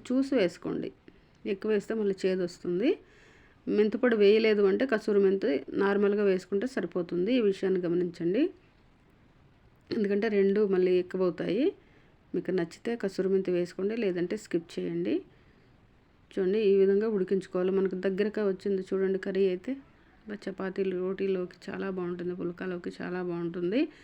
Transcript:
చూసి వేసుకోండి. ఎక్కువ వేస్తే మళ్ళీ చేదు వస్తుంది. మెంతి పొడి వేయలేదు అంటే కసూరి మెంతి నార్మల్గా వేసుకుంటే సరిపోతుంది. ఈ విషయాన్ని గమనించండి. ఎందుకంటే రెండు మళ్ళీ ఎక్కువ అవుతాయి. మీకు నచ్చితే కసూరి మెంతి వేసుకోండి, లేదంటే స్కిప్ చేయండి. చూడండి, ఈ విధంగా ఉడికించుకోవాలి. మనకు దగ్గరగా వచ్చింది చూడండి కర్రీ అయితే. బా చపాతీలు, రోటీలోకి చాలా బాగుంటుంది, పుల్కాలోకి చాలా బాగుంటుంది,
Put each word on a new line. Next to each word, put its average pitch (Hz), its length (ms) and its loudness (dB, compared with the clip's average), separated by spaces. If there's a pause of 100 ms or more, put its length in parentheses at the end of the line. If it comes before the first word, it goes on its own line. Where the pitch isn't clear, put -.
(120)
చూసి 269 240 0
వేసుకోండి. 175 560 -2 (540)
ఎక్కువ 214 260 -4
వేస్తే 208 220 0
మళ్ళీ 202 220 0 (100)
చేదు 185 180 0
వస్తుంది. 180 560 -2 (680)
మెంతి 208 300 2
పొడి 240 180 4
వేయలేదు 214 480 6
అంటే 202 220 4
కసూరి 214 340 2
మెంతి 196 500 2
నార్మల్గా 202 540 2
వేసుకుంటే 196 440 0
సరిపోతుంది. 180 680 -2
ఈ 254 80 4
విషయాన్ని 190 380 2
గమనించండి. 175 680 0 (1400)
ఎందుకంటే 202 360 0
రెండు 202 400 4
మళ్ళీ 185 240 4
ఎక్కువ 180 320 0
అవుతాయి. 180 500 0 (600)
మీకు 175 160 -2
నచ్చితే 180 440 -4
కసూరి 190 340 -4
మెంతి 190 220 0
వేసుకోండి, 185 460 -2
లేదంటే 180 400 -2
స్కిప్ - 420 -6
చేయండి. 185 420 -2 (1120)
చూడండి, 196 280 0
ఈ 196 160 6
విధంగా 196 320 4
ఉడికించుకోవాలి. 185 640 0
మనకు 190 240 2
దగ్గరగా 196 520 -2
వచ్చింది 190 340 -2 (120)
చూడండి 190 260 0
కర్రీ 190 280 0
అయితే. 185 300 -4 (520)
బా 208 80 -8 (120)
చపాతీలు, 190 500 -4
రోటీలోకి 190 720 -4
చాలా 190 180 -6
బాగుంటుంది, 180 460 -6
పుల్కాలోకి 180 560 -8 (100)
చాలా 180 200 -6
బాగుంటుంది, 175 640 -2 (160)